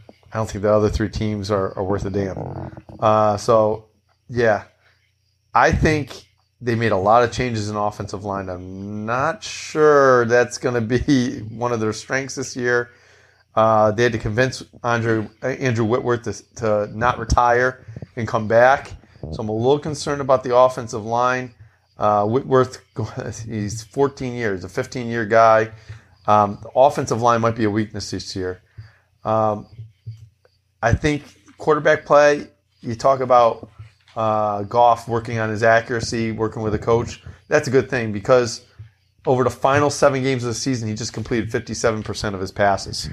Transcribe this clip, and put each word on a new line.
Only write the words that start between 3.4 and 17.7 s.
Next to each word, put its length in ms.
yeah, 360
I 160
think 560
they 140
made 180
a 40
lot 260
of 100
changes 380
in 60
offensive 480
line. 240
I'm 580
not 380
sure 800
that's 340
gonna 220
be 580
<laughs> 120
one 220
of 60
their 140
strengths 420
this 220
year. 340
Uh, 380
they 100
had 100
to 60
convince 440
Andre, 460
Andrew 420
Whitworth 380
to, 340
to 420
not 200
retire 640